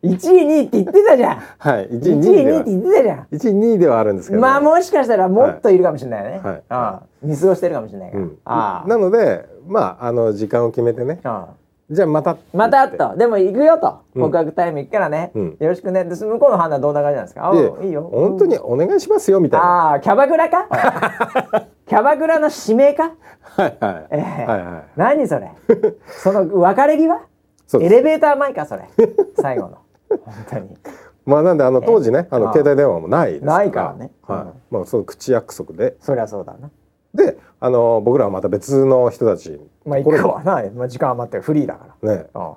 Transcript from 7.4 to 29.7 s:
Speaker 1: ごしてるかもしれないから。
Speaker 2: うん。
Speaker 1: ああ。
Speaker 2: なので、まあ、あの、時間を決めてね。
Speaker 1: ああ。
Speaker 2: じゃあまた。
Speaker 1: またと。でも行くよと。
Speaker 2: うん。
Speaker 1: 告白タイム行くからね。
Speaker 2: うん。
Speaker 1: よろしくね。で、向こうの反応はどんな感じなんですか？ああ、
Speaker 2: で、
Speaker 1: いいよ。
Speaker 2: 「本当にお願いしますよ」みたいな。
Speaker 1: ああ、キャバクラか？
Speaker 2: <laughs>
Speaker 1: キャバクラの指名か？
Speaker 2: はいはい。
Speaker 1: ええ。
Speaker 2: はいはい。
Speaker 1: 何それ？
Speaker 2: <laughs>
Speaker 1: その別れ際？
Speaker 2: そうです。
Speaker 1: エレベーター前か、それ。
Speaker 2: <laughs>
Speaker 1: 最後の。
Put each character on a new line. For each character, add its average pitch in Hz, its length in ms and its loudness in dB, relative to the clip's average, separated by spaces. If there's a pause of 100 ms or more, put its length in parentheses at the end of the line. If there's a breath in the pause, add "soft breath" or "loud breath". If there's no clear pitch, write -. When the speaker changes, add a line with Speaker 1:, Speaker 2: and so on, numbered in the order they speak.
Speaker 1:
ご 185 80 4
し 185 40 -14
て - 80 -2
る 170 60 -2
か 123 80 -6
も 107 60 -14
し 101 60 -18
れ 98 60 -14
な 90 100 -16
い - 20 -16
か 101 60 -8
ら。 98 60 -6
Speaker 2:
う - 40 -6
ん。 - 180 -16
Speaker 1:
あ 113 400 -4
あ。 - 20 -6
Speaker 2:
な 226 100 2
の 190 120 2
で、 165 360 2 (200)
ま 175 340 -2
あ、 123 60 -10
あ 120 60 -2
の、 113 220 0
時 104 140 -4
間 120 180 0
を 117 40 0
決 117 140 -4
め 117 100 0
て 123 100 -6
ね。 160 200 -6
Speaker 1:
あ 104 260 -8
あ。 - 40 -20 (360)
Speaker 2:
じ 156 100 -4
ゃ 190 60 2
あ - 20 -2
ま 151 140 0
た。 160 160 -4 (160)
Speaker 1:
ま 214 160 2
た 269 200 4
と。 113 260 -4
で 214 120 2
も 214 120 0
行 190 140 2
く 262 100 0
よ 320 160 6
と。 - 160 -2 (180)
Speaker 2:
う 131 60 -6
ん。 - 40 0
Speaker 1:
告 151 140 -2
白 160 140 -2
タ 170 160 -2
イ 170 40 -6
ム 147 80 -6
行 139 100 -12
く - 20 -10
か 220 80 -2
ら 170 100 0
ね。 160 240 -6
Speaker 2:
う 110 80 -6
ん。 80 180 -6
Speaker 1:
よ 156 100 0
ろ 180 60 -2
し 180 60 -16
く 190 100 -6
ね。 185 120 0
で、 170 120 -8
向 214 220 -6
こ 285 100 4
う 254 40 6
の 202 60 2
反 165 120 0
応 151 40 -2
は 139 60 -2
ど 147 120 0
ん - 20 -4
な 147 80 -2
感 143 120 0
じ - 20 -2
な 120 80 -6
ん - 20 -10
で - 40 -20
す - 60 -20
か？ - 100 -10
あ 175 40 0
あ、 190 40 2
Speaker 2:
で、 160 340 0
Speaker 1:
い - 20 -4
い - 20 -4
よ。 156 220 -6
Speaker 2:
「本 143 240 0
当 403 80 4
に 339 140 0
お 120 160 -4
願 180 200 0
い 359 40 2
し - 100 -8
ま 427 100 2
す - 120 0
よ」 196 100 4
み 147 80 2
た - 80 2
い - 20 4
な。 175 60 4
Speaker 1:
あ 175 280 2
あ、 139 60 0
キ - 100 -2
ャ 202 60 4
バ 269 120 4
ク 320 100 2
ラ 320 120 2
か？ 359 200 -2
Speaker 2:
<laughs> - 960 -2 (220)
Speaker 1:
キ - 80 -2
ャ 214 80 4
バ 285 140 2
ク 311 100 -2
ラ 320 120 2
の 302 140 0
指 - 220 -2
名 277 180 4
か？ 320 200 -4 (420 loud breath)
Speaker 2:
は 196 100 0
い - 140 -6
は 104 120 -2
い。 80 200 -12
Speaker 1:
え 147 60 -4
え。 151 280 -6
Speaker 2:
は 110 120 -2
い 87 60 -6
は 87 160 -12
い。 - 40 -20 (140)
Speaker 1:
何 254 300 0
そ 139 120 -2
れ？ 95 120 -12 (320)
Speaker 2:
<laughs> 214 240 -4
Speaker 1:
そ - 260 -2
の 196 260 0
別 202 280 4
れ 311 100 2
際？ 320 220 0 (460)
Speaker 2:
そ - 140 0
う - 20 2
で 170 60 2
す。 196 60 6
Speaker 1:
エ 233 40 8
レ 262 60 6
ベ 311 120 2
ー 311 40 -4
タ 320 120 2
ー 285 40 2
前 277 180 -2
か、 151 120 -8
そ 104 100 -12
れ。 95 120 -14 (240)
Speaker 2:
<laughs> - 300 -2
Speaker 1:
最 127 160 -4
後 90 120 -8
の。 - 80 -20 (320)